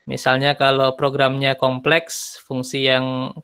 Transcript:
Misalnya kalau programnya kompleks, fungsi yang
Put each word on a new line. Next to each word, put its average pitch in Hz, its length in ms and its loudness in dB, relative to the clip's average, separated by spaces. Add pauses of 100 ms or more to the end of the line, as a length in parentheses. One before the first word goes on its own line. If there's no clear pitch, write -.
Misalnya 135 480 2
kalau 135 400 2
programnya 135 560 0
kompleks, 131 880 -2
fungsi 131 480 -4
yang 131 420 0 (120)